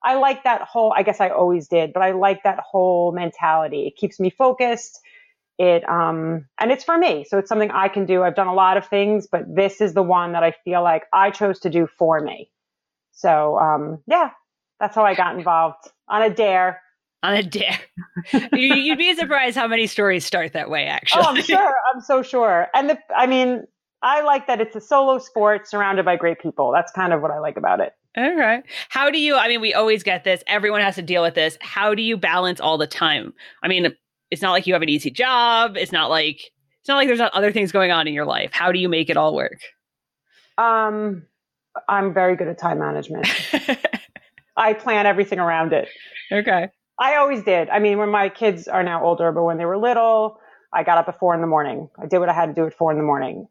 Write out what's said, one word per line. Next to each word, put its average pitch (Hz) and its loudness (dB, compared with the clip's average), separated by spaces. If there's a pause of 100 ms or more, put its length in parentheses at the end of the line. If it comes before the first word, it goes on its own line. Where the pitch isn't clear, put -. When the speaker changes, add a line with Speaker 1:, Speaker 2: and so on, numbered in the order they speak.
Speaker 1:
I 254 0
like 269 0
that 233 2
whole, 220 0
I 196 2
guess 208 0
I 185 2
always 175 0
did, 165 0
but 185 -2
I 190 2
like 190 0
that 190 0
whole 180 2
mentality. 160 -2
It 143 -10
keeps - -6
me 185 0
focused. 254 0 (600)
It, 175 4
um, 165 -2 (140)
and 226 0
it's 262 0
for 330 2
me. 320 2
So 202 -2
it's 196 -4
something 214 0
I 190 0
can 196 -2
do. 180 2
I've 175 0
done 190 0
a 185 -2
lot 190 4
of 196 -2
things, 208 0
but 175 -2
this 190 0
is 190 0
the 196 4
one 175 2
that 170 2
I 165 2 (100)
feel 175 0
like 165 2 (100)
I 196 4
chose 202 -2
to 185 -4
do 165 2 (100)
for 160 2
me. - -10 (600)
So, 151 2
um, 156 0
yeah, 311 2 (480)
that's 202 -4
how 214 4
I 196 4
got 180 0
involved 165 0 (200)
on 214 -2
a 220 2
dare. 185 0 (420)
Speaker 2:
On 185 0
a 208 0
dare. 156 -4
<laughs> - -20 (640)
You, 269 2
you'd 277 0
be 349 0
surprised 277 -2
how 247 0
many 226 0
stories 190 -2
start 170 -4
that 156 -6
way, 147 -2
actually. 185 0
Speaker 1:
Oh, 320 4
I'm 262 0
sure. 370 2 (200)
I'm 247 -10
so 262 0
sure. 202 0
And 269 2
the, 302 -2 (160)
I 254 4
mean, 254 0 (380)
I 285 2
like 277 0
that 233 -2
it's 220 -6
a 214 -10
solo 269 2
sport 208 0
surrounded 196 0
by 180 2
great 170 -2
people. 139 -2
That's 170 0
kind 185 -2
of 151 0
what 151 -2
I 151 -6
like 156 -6
about 92 0
it. - -4 (240)
Speaker 2:
Okay. 254 0 (280)
How 277 0
do 302 0
you, 294 0
I 226 2
mean, 233 0
we 220 -2
always 220 2
get 180 -2
this. 180 0
Everyone 208 0
has 196 0
to 190 -8
deal 175 0
with 165 0
this. 160 0
How 214 -2
do 214 -4
you 226 -2
balance 180 -2
all 156 0
the 151 -2
time? 147 -2 (300)
I - -4
mean, 180 0 (420)
it's 175 -6
not 190 0
like 180 0
you 180 2
have 165 0
an 160 -2
easy 147 -2
job. 233 0
It's 220 -6
not 160 0
like, 156 -2 (300)
it's - -10
not 277 2
like 277 4
there's 240 0
not 233 0
other 202 2
things 202 -2
going 185 2
on 160 2
in 151 -4
your 147 -2
life. - -4
How 180 0
do 180 0
you 180 -2
make 165 0
it 156 0
all 156 2
work? - -4 (960)
Speaker 1:
Um, 214 0 (640)
I'm 196 0
very 185 2
good 175 -4
at 170 -8
time 160 -2
management. 147 -6 (720)
Speaker 2:
<laughs> - -14
Speaker 1:
I 220 2
plan 214 0
everything 196 2
around 165 0
it. - 0 (440)
Speaker 2:
Okay. 196 0 (300)
Speaker 1:
I 277 2
always 277 0
did. 175 2
I 202 2
mean, 208 2
when 208 -2
my 202 0
kids 190 -2
are 185 0
now 170 -2
older, 170 2
but 165 -2
when 170 0
they 170 -4
were 185 -2
little, 226 2 (340)
I 165 0
got 170 4
up 165 2
at 175 -10
four 175 2
in 165 0
the 170 -2
morning. 147 -2 (120)
I - -10
did 180 2
what 175 2
I 170 0
had 165 0
to 151 -10
do 160 0
at 160 -10
four 160 0
in 151 -2
the 156 -2
morning. 143 -4